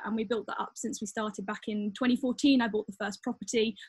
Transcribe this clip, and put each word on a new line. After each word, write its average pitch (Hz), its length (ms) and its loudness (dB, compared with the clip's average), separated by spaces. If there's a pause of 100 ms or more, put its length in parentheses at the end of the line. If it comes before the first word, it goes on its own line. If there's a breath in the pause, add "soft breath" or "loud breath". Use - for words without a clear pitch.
and 208 100 -2
we 220 80 0
built 214 240 0
that - 140 -6
up 202 160 -4
since 214 240 -6
we 214 60 -6
started 214 400 -4
back 208 200 -6
in 208 300 -2
twenty 247 180 4
fourteen. 254 460 4
I 233 80 2
bought 208 180 0
the 190 140 -12
first 208 240 -4
property 226 500 0 (140 loud breath)